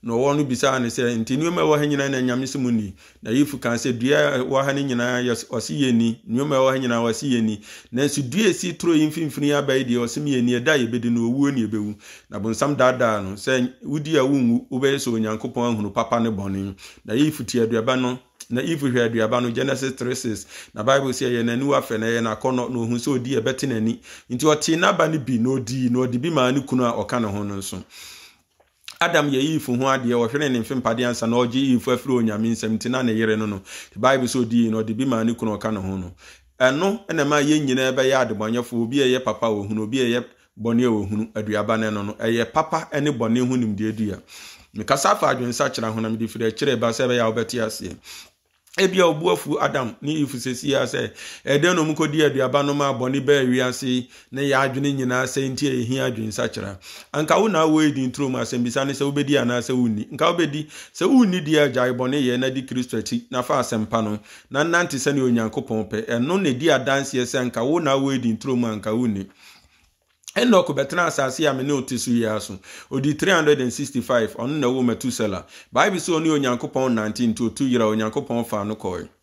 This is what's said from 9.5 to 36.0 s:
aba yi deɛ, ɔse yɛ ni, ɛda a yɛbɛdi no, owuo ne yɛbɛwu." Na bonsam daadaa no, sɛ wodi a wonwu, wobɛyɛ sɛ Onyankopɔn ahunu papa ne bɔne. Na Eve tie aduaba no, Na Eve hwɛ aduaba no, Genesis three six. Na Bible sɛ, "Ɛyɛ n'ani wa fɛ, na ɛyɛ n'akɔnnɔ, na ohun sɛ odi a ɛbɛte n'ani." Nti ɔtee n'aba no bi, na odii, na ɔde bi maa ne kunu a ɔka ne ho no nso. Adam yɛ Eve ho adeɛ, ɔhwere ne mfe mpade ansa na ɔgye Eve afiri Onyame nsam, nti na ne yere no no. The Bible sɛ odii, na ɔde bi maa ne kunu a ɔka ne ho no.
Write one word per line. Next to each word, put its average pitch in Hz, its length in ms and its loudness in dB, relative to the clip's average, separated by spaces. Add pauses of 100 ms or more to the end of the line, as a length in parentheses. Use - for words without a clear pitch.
aba 135 220 2
yi 135 60 0
deɛ, 120 180 0
ɔse 120 240 -4
yɛ 131 160 2
ni, 123 160 2
ɛda 139 160 2
a 147 100 4
yɛbɛdi 117 280 -2
no, 117 80 2 (100)
owuo 139 240 2
ne 113 140 0
yɛbɛwu." 104 260 -4 (360)
Na 101 100 -8
bonsam 113 360 0
daadaa 120 460 2
no, 95 140 -6
sɛ 127 380 0 (100)
wodi 151 320 -2
a 135 100 6
wonwu, 123 460 2
wobɛyɛ 135 260 2
sɛ 131 140 -2 (260)
Onyankopɔn 120 380 -2
ahunu 104 180 -4
papa 117 240 0
ne 113 120 0
bɔne. 98 440 -4 (300)
Na 107 100 -6
Eve 147 320 2
tie 120 180 0
aduaba 117 320 0
no, 127 220 -2 (320)
Na 120 120 -2
Eve 151 280 -2
hwɛ 120 180 2
aduaba 117 340 0
no, 123 80 -2
Genesis 131 420 -2
three 127 220 -4
six. 110 320 -6 (280)
Na 107 80 -8
Bible 135 300 2
sɛ, 131 180 -2
"Ɛyɛ 120 140 0
n'ani 120 200 0
wa 139 160 2
fɛ, 117 200 -4
na 110 60 -2
ɛyɛ 117 160 2
n'akɔnnɔ, 120 480 -2
na 127 80 -4
ohun 117 200 -2
sɛ 120 160 -4
odi 123 220 -2
a 117 40 2
ɛbɛte 131 280 -2
n'ani." 113 320 -2 (300)
Nti 123 140 -4
ɔtee 156 340 2
n'aba 175 320 2
no 160 80 -2
bi, 123 200 -2
na 117 120 2
odii, 127 400 -2
na 120 100 2
ɔde 120 200 0
bi 160 100 -2
maa 131 200 4
ne 139 100 2
kunu 127 240 0
a 117 80 0
ɔka 117 280 -2
ne 110 80 -2
ho 104 160 -4
no 101 120 -8
nso. 95 260 -10 (1160)
Adam 156 300 2
yɛ 131 100 2 (140)
Eve 156 120 -2
ho 127 60 0 (140)
adeɛ, 127 280 2 (140)
ɔhwere 143 220 -2
ne 123 100 0
mfe 110 200 -4
mpade 113 260 0
ansa 120 220 -2
na 117 80 2
ɔgye 123 380 2
Eve 117 180 0
afiri 123 300 -2
Onyame 110 300 0
nsam, 110 260 -2
nti 120 120 -4
na 127 120 -2
ne 120 100 0
yere 110 240 2
no 110 100 -2
no. 98 160 -6 (300)
The - 60 -16
Bible 127 280 4
sɛ 123 180 0
odii, 117 260 2
na 110 120 0
ɔde 110 140 -2
bi 127 80 0
maa 120 200 0
ne 117 100 2
kunu 113 200 -4
a 101 40 -6
ɔka 110 140 -4
ne 101 80 -4
ho 95 160 -4
no. 90 180 -8 (460)